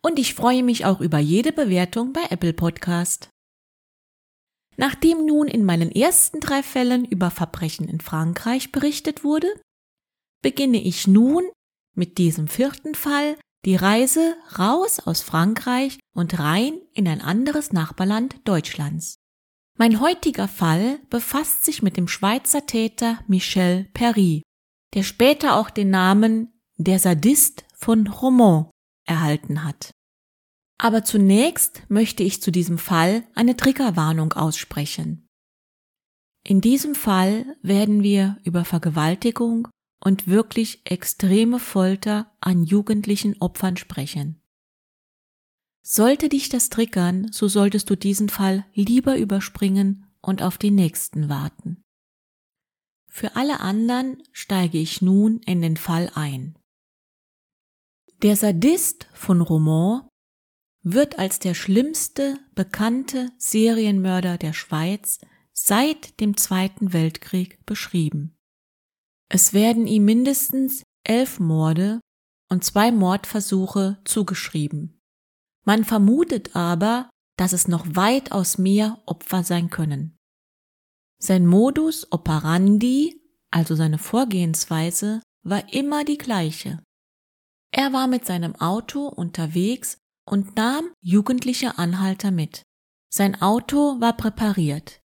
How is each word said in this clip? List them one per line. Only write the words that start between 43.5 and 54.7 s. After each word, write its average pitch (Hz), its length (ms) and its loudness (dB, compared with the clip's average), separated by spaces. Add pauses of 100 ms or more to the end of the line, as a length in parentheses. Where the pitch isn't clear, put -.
sprechen. 147 640 -8 (1400)
Sollte 277 460 2
dich 277 200 -2
das 247 200 -2
triggern, 190 640 -2
so - 160 0
solltest 202 420 2
du 196 60 2
diesen 202 320 -2
Fall 190 440 -2
lieber 247 460 2
überspringen 196 880 0 (140)
und 190 220 -4
auf 180 160 -4
den 202 180 2
nächsten 156 520 0
warten. 147 540 -8 (1300)
Für - 240 -8
alle 277 240 -2
anderen 247 720 -2
steige 175 480 -2